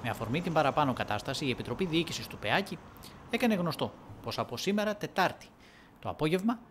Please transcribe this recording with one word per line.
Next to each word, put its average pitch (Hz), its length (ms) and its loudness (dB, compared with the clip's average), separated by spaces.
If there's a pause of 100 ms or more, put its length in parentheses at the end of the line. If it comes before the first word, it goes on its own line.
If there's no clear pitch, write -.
Με 113 60 -2
αφορμή 117 320 -2
την 175 120 -2
παραπάνω 139 400 4
κατάσταση, 110 520 -2
η 131 40 2
Επιτροπή 120 360 -2
Διοίκησης 165 420 0
του - 100 -12
πεάκι 165 400 0 (520)
έκανε 226 260 2
γνωστό 160 360 0 (320)
πως 117 160 -4
από 117 180 -2
σήμερα, 208 380 0
Τετάρτη, - 520 0 (520)
το 104 100 -6
απόγευμα 180 500 2 (120)